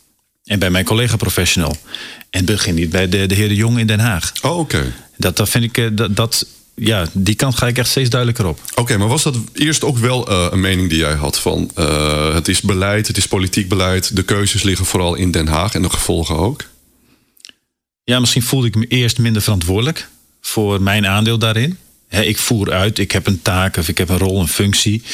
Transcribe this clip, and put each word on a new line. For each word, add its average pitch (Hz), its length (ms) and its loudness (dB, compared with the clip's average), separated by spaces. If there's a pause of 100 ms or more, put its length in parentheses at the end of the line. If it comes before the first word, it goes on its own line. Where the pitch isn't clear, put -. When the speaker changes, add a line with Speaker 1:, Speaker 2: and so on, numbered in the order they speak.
(440)
Speaker 1:
En - 140 -2
bij 90 120 2
mijn 92 140 2
collega-professional. 95 920 0 (540)
En - 100 -4
het 92 40 2
begint 90 320 0
niet 85 140 0
bij 92 180 2
de, 98 180 2
de 92 80 0
heer 104 140 2
De 104 60 2
Jong 113 240 2
in 113 80 2
Den 107 140 2
Haag. 107 320 0 (100)
Speaker 2:
Oh, 160 160 0
oké. 78 340 -2 (240)
Speaker 1:
Dat, 92 200 0
dat 101 120 0
vind 117 160 2
ik, 117 140 -2
eh, 117 140 2
dat, 104 240 0
dat, 117 300 -2 (280)
ja, 104 380 0
die 98 220 2
kant 135 220 0
ga 123 100 0
ik 120 120 0
echt 123 120 0
steeds 127 200 0
duidelijker 120 360 0
op. 80 140 -4 (140)
Speaker 2:
Oké, 120 220 0
maar 101 120 2
was 147 140 2
dat 139 140 0 (160)
eerst - 320 -4
ook 131 140 0
wel, 123 300 0
eh, 90 220 2
een 98 100 2
mening 92 280 0
die 80 100 0
jij 78 160 0
had 73 240 -2
van, 80 360 0
eh, 76 600 0
het 82 140 0
is 92 120 0
beleid, 101 460 0
het - 100 -4
is 98 120 -2
politiek 95 400 -2
beleid, 92 480 0
de 98 60 2
keuzes 101 400 0
liggen 95 240 0
vooral 87 280 0
in 92 160 0
Den 80 160 0
Haag 80 280 0
en 85 80 0
de 87 80 0
gevolgen 82 460 -2
ook? 104 280 -2 (1400)
Speaker 1:
Ja, 123 160 0
misschien 120 220 2
voelde 127 240 0
ik 101 80 0
me 110 120 2
eerst 123 320 0
minder 113 240 2
verantwoordelijk 104 680 -2 (320)
voor 101 420 0
mijn 98 240 2
aandeel 110 320 2
daarin. 113 400 0 (300)
Hè, 104 140 0
ik 98 160 0
voer 104 340 0
uit, 101 260 0
ik 95 140 -2
heb 92 140 0
een 98 160 0
taak 92 340 0
of 80 120 -2
ik 80 100 -2
heb 90 100 0
een 90 100 2
rol, 95 220 2
een 82 80 0
functie. 104 540 0 (100)